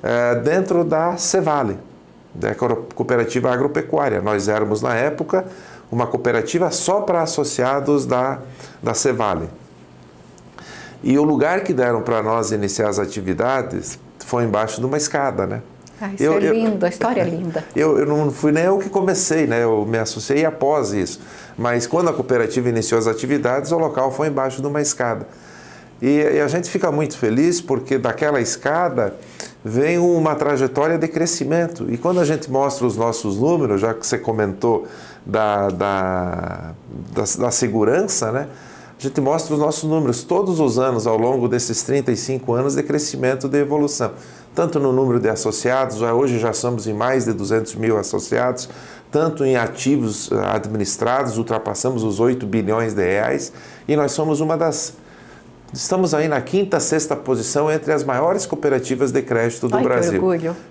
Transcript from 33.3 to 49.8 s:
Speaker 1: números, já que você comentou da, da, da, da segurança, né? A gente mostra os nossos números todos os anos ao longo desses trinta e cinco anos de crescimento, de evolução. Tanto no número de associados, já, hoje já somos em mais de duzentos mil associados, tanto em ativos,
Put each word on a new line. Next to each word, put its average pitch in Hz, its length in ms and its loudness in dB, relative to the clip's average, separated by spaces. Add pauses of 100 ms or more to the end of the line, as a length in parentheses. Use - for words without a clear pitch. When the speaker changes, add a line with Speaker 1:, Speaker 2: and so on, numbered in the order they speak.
Speaker 1:
números, 131 420 2
já 113 140 2
que - 120 -8
você 113 120 0
comentou 107 680 0 (380)
da, 104 440 2
da, 90 1080 -2 (400)
da, 107 100 0 (140)
da 120 120 0
segurança, 113 840 0
né? 139 160 -4 (500)
A - 40 -14
gente 135 180 -2
mostra 151 320 0
os 151 80 0
nossos 151 240 0
números 147 380 0
todos 180 360 0
os 127 200 4
anos 123 280 2
ao 110 120 2
longo 120 300 2
desses 117 340 -2
trinta 131 280 0
e 117 60 2
cinco 127 380 -2
anos 135 200 0
de 147 80 0
crescimento, 135 640 -2
de 135 120 2
evolução. 143 540 0 (420)
Tanto 165 260 0
no 135 100 2
número 127 300 2
de 107 80 0
associados, 110 720 0
já, 117 160 0
hoje 123 240 2
já 110 160 0
somos 117 320 -2
em 107 80 -2
mais 120 320 0
de 113 80 0
duzentos 104 400 -2
mil 110 240 2
associados, 117 720 -2 (420)
tanto 156 320 0
em 131 100 4
ativos, 117 800 0